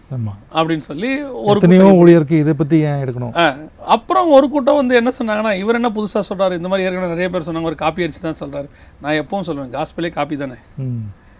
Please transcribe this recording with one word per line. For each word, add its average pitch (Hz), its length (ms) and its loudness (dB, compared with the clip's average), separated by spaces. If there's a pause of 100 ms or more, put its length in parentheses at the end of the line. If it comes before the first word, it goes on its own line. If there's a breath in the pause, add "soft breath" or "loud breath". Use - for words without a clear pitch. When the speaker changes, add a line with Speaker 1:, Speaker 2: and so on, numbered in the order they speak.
(140)
Speaker 1:
ஆமா. 107 200 -6 (180)
Speaker 2:
அப்படின்னு 160 260 0
சொல்லி 240 440 -8
ஒரு 226 320 -2
Speaker 1:
எத்தனையோ 185 280 6
Speaker 2:
கூட்டம் 185 240 8
Speaker 1:
ஊழியருக்கு 165 260 6
இதை 156 200 2
பத்தி 151 260 0
ஏன் 143 260 -2
எடுக்கணும்? 123 340 -6
Speaker 2:
ஆ, 151 160 2 (320)
அப்புறம் 349 440 2
ஒரு 277 180 6
கூட்டம் 285 260 2
வந்து 254 200 2
என்ன 240 240 2
சொன்னாங்கன்னா, 220 340 -2
"இவர் 202 220 -2
என்ன 240 140 -2
புதுசா 214 400 -4
சொல்றாரு, 185 280 -2
இந்த 175 120 -6
மாதிரி 190 200 -2
ஏற்கனவே 185 200 -4
நிறைய 175 200 -2
பேர் 175 200 -6
சொன்னாங்க, 165 140 -6
ஒரு 165 120 -4
காப்பி 160 300 -4
அடிச்சு 147 160 -8
தான் 160 200 -6
சொல்றாரு." 143 280 -10 (320 soft breath)
நான் 147 120 -6
எப்பவும் 156 340 -6
சொல்லுவேன், 139 340 -8
காஸ்பலே 170 300 -8
காப்பி 147 260 -6
தானே. 135 180 -10 (220)
Speaker 1:
ம். 127 200 -8 (440 soft breath)